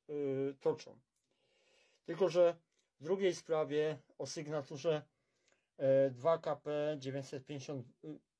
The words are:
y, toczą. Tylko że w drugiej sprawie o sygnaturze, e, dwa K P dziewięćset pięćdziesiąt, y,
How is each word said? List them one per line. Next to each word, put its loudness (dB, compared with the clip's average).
y, -2
toczą. -4
Tylko 2
że 6
w -14
drugiej 0
sprawie 0
o -6
sygnaturze, -2
e, 6
dwa 2
K -4
P -2
dziewięćset -8
pięćdziesiąt, -10
y, -12